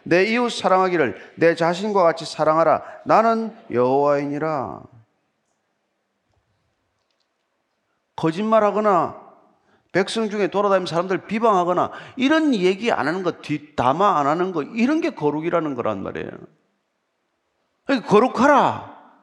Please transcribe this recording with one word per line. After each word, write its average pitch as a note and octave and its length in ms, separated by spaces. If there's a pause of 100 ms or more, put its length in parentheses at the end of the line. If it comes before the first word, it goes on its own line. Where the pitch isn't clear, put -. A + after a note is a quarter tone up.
내 F3 220
이웃 A#3 240
사랑하기를 F3+ 840
내 E3 200
자신과 F3+ 480
같이 D#3+ 220
사랑하라. D#3 580 (220)
나는 A3+ 500 (160)
여호와이니라. C#3+ 1120 (3250)
거짓말하거나 G#3 1040 (720)
백성 G3 380
중에 G3+ 180
돌아다니면서 F#3+ 420
사람들 F3+ 380
비방하거나 F3+ 640 (240)
이런 D4 400
얘기 F#3+ 360
안 C3 160
하는 F3+ 140
거, E3 200
뒷담화 D3+ 800
안 C#3+ 60
하는 F3+ 260
거, D#3+ 120
이런 B3 380
게 E4 100
거룩이라는 D#3 640
거란 G#2+ 260
말이에요. F2+ 300 (1500)
그러니까 C4 220
거룩하라. A3 840 (300)